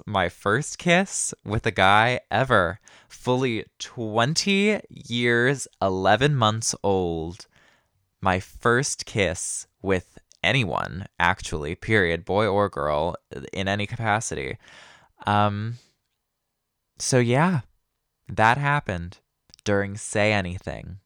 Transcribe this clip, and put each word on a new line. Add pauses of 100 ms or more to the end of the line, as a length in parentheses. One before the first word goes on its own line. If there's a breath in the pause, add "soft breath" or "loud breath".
my
first
kiss (100)
with
a
guy (100)
ever. (300 loud breath)
Fully (120)
twenty (100)
years, (140)
eleven
months (100)
old. (720 soft breath)
My
first
kiss (140)
with (240)
anyone, (140)
actually,
period,
boy
or
girl, (360)
in
any
capacity. (680 loud breath)
Um, (1200 soft breath)
so
yeah, (680)
that
happened (460)
during
Say
Anything.